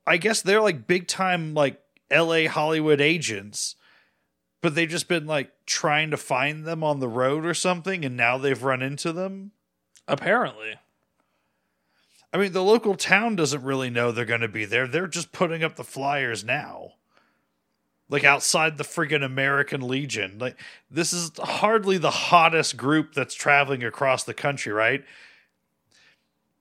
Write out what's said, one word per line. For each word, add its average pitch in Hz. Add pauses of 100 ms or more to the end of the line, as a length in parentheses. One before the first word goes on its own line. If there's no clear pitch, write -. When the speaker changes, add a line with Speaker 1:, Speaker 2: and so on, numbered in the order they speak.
Speaker 1:
I 165
guess 208
they're, 196
like, 185
big 175
time, 175
like, 147 (260)
L 165
A 160
Hollywood 156
agents, 113 (880)
but 160
they've 165
just 165
been, 160
like, 147 (160)
trying 156
to 143
find 147
them 160
on 147
the 127
road 131
or 170
something, 180
and 127
now 123
they've 131
run 131
into 139
them? 190 (560)
Speaker 2:
Apparently. 139 (1600)
Speaker 1:
I -
mean, 196
the 185
local 214
town 208
doesn't 143
really 135
know 120
they're 117
gonna 117
be 107
there. 117
They're 160
just 165
putting 165
up 156
the -
flyers 135
now. 120 (1160)
Like, 143
outside 156
the 147
friggin' 147
American 135
Legion. 113
Like, 127 (300)
this 156
is 175
hardly 202
the 147
hottest 165
group 147
that's 131
traveling 139
across 127
the 120
country, 139
right? 117 (1600)